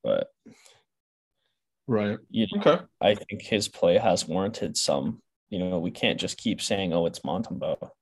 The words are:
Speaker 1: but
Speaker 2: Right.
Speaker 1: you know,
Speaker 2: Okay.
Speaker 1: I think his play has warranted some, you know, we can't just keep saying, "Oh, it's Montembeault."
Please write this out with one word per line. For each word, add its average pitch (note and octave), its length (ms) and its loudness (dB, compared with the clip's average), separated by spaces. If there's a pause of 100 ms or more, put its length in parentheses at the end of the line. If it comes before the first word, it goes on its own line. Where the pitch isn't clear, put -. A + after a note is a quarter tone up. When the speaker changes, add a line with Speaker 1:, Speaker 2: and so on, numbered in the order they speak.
Speaker 1:
but G1+ 240 0 (1600)
Speaker 2:
Right. G#2 320 0 (100)
Speaker 1:
you A2+ 220 0
know, G#3 80 -2
Speaker 2:
Okay. E3+ 240 4 (160)
Speaker 1:
I G#2 160 6
think G#2 280 -10
his G#2 260 0
play F2 280 4
has - 300 2
warranted F#2 480 -4
some, C#2+ 460 -2 (280)
you G2 100 -4
know, F#2 200 -2
we F2 100 -4
can't F2 300 -2
just - 180 -6
keep - 240 -2
saying, G2 300 -2
"Oh, E2+ 140 2
it's E2 160 -4
Montembeault." - 720 -6 (100)